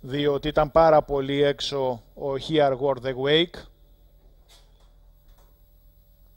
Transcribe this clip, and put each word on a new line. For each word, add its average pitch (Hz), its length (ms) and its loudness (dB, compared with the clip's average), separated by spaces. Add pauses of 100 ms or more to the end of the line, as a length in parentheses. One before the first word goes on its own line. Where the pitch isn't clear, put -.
διότι 143 460 -4
ήταν 147 240 0
πάρα 160 300 6
πολύ 139 420 -2
έξω 135 600 -2 (120)
ο 143 180 -8 (160)
Hereward 139 540 0
The 131 120 -6
Wake. 151 480 -2 (2750)